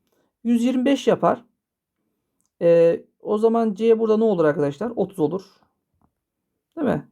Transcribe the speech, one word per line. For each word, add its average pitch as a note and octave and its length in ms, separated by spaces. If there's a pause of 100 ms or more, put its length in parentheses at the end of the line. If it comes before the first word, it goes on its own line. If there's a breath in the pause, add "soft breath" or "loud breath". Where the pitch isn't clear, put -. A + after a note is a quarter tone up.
(440)
Yüz A#3 200
yirmi B3+ 220
beş C#4 220
yapar. F#3+ 380 (1160)
Ee, E3+ 400 (180)
o G#3+ 180
zaman A3+ 360
C A3 260
burada A3 180
ne A3 60
olur F#3 220
arkadaşlar? C#3+ 500
Otuz - 240
olur. E3+ 240 (1300)
Değil D#4 120
mi? D#3+ 240